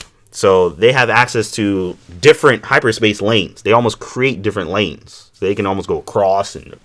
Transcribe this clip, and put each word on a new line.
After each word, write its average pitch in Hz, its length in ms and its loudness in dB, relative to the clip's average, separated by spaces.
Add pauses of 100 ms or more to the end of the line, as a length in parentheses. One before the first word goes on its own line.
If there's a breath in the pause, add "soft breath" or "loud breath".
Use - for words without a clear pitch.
(320)
So 92 380 4
they 90 220 2
have 127 180 2
access 117 420 0
to 95 460 -2 (220)
different 135 460 4
hyperspace 110 560 0
lanes. 101 400 -2
They 101 120 0
almost 117 260 0
create 127 420 -4
different 98 280 -6
lanes. 95 640 -6
So - 120 -8
they 98 80 0
can 104 140 -4
almost 95 200 -4
go 85 120 -4
across, 98 560 -2
and, - 180 -18 (120)